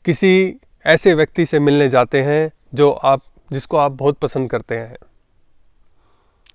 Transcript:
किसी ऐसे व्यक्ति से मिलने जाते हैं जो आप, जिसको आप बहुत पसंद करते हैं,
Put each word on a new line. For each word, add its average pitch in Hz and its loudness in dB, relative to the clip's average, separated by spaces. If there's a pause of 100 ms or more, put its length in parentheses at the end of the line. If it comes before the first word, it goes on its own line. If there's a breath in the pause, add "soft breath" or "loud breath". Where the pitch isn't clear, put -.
किसी 185 0 (240)
ऐसे 165 4
व्यक्ति 156 0
से 156 0
मिलने 143 2
जाते 127 0
हैं 156 -2 (240)
जो 143 2
आप, 135 0 (280)
जिसको 135 -6
आप 143 0
बहुत 139 -4
पसंद 131 -6
करते 117 -6
हैं, 113 -12 (1600)